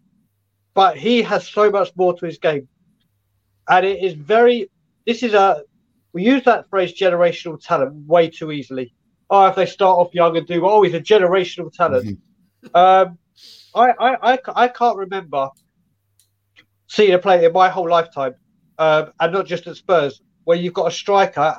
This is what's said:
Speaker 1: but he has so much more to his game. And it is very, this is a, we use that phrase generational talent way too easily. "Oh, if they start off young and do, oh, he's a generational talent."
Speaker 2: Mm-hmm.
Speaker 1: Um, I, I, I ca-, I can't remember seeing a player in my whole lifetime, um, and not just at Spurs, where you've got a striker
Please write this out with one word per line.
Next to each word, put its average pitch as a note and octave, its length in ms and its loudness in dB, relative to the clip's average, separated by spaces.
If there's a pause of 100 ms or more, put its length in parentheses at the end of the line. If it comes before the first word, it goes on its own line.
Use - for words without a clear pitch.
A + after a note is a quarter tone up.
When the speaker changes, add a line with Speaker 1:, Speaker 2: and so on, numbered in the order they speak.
(760)
Speaker 1:
but F#3 220 2
he A3+ 260 0
has F3+ 240 -4
so G#3+ 240 0
much F#3+ 240 -2
more F3+ 200 0
to F3 120 -12
his D#3+ 100 -12
game. D3 300 -4 (1000)
And F3+ 180 4
it F#3+ 160 -6
is F3+ 100 -4
very, G#3+ 560 0 (380)
this A#3+ 160 -6
is A3 100 -2
a, F#3+ 300 2 (500)
we F3 100 -6
use B3+ 200 2
that A3+ 260 0
phrase F#3+ 240 -2
generational F3 680 -2
talent D3 360 -4 (120)
way E3 220 2
too D#3 220 -12
easily. C3 420 -10 (360)
"Oh, G3 180 6
if F#3 80 0
they F#3 100 0
start F#3 320 0
off F3 160 -2
young E3+ 240 0
and E3 100 -4
do, F3 180 -4
oh, G#3 180 4
he's E3+ 100 0
a E3 80 -6
generational F3+ 720 0
talent." C#3 320 -2
Speaker 2:
Mm-hmm. - 680 -16
Speaker 1:
Um, F#3 420 4 (580)
I, A#3+ 140 4 (100)
I, A#3 340 0
I C4 40 0
ca-, G#3 180 -14
I A#3 120 2
can't A#3+ 300 -2
remember F3 520 -8 (1400)
seeing G3+ 260 2
a F3+ 60 2
player F3+ 280 4
in E3 60 2
my F#3 160 4
whole F3+ 200 -4
lifetime, D#3 460 -2 (420)
um, D#3 420 0
and E3 140 -2
not F#3+ 120 -4
just E3+ 220 -10
at D#3+ 80 -16
Spurs, D3+ 460 -2 (240)
where E3+ 120 2
you've F3 160 -6
got E3+ 140 -4
a F3 40 -2
striker F3 680 -2